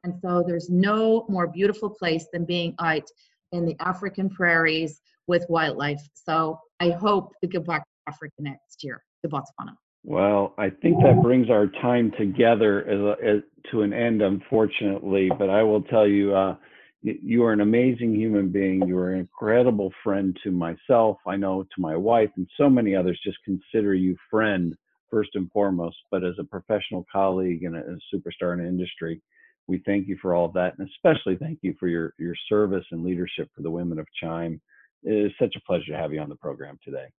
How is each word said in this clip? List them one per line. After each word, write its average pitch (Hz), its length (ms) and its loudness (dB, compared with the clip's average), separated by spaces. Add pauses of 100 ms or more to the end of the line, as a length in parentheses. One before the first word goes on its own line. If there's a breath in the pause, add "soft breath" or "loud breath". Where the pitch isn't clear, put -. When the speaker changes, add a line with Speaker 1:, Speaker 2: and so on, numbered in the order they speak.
Speaker 1:
And 180 180 -8
so 180 240 2
there's 175 240 -4
no 220 600 2
more 180 180 0
beautiful 202 420 -2
place 165 440 -4
than 175 100 -4
being 170 360 -4
out 156 240 0 (480)
in 175 140 -2
the 160 140 -2
African 190 500 -4
prairies 165 720 0 (280)
with 175 200 2
wildlife. 147 540 0 (120)
So 160 460 -2 (200)
I 175 100 4
hope 190 520 0
to 180 60 -4
go 175 120 -4
back 160 240 -6
to - 280 -18
Africa 151 280 -16
next - 440 -12
year, 135 200 -12 (200)
to 160 60 -4
Botswana. - 460 -10 (280)
Speaker 2:
Well, 98 540 0
I 98 140 -2
think - 320 2
that 127 180 8
brings 123 300 4
our 104 160 6
time 120 500 0
together 107 680 4
as 101 120 0
a, 104 240 0
as, 104 180 2 (280)
to 110 140 0
an 101 100 0
end, 113 300 0
unfortunately. 98 1120 0
But 98 140 2
I 104 100 4
will 107 220 4
tell 107 240 4
you, 101 260 4
uh, 95 220 2 (480 soft breath)
y-, - 180 -6
you 117 220 2
are 113 100 4
an 104 80 2
amazing 117 540 2
human 104 340 0
being. 92 380 0
You 90 100 0
are 92 160 -2
an 92 60 -2
incredible 107 720 0 (100)
friend 98 400 0
to 104 60 -6
myself, 95 680 2 (100)
I 92 80 -4
know, 95 260 -2
to 92 200 -10
my 80 140 -4
wife, 107 420 2
and 92 200 -6
so 143 100 4
many 117 280 4
others 90 280 0
just 98 220 -8
consider 101 480 -2
you 92 240 0 (140)
friend 98 440 0 (360)
first 107 240 0
and 92 160 -6
foremost. 90 460 0 (120)
But 92 140 -2
as 90 160 -2
a 82 60 -6
professional 98 680 -6
colleague 92 520 0
and 85 120 -8
a, 80 60 -10
a - 160 -12 (140)
superstar 87 420 -6
in 87 100 -4
the 85 40 -6
industry, 87 540 -6 (460 soft breath)
we 92 180 -4
thank 101 220 -2
you 92 120 -6
for 90 140 -2
all 87 120 2
of 82 80 -6
that, 90 260 0
and 95 100 -10
especially 107 460 0
thank 80 260 -10
you 92 180 -4
for 92 80 -4
your, 85 300 -4
your 85 160 -8 (160)
service 98 420 0
and 82 140 -8
leadership 90 500 -6
for - 60 -16
the 78 80 -6
women 85 300 -4
of 76 80 -10 (120)
Chime. 82 400 -6 (440 soft breath)
It 104 240 0
is 92 120 -2
such - 160 0
a 107 60 -16
pleasure 80 300 -4
to 76 60 -8
have 78 140 -4
you 78 80 -6
on 73 100 -8
the 71 60 -14
program 69 480 -12
today. 67 220 -12 (140)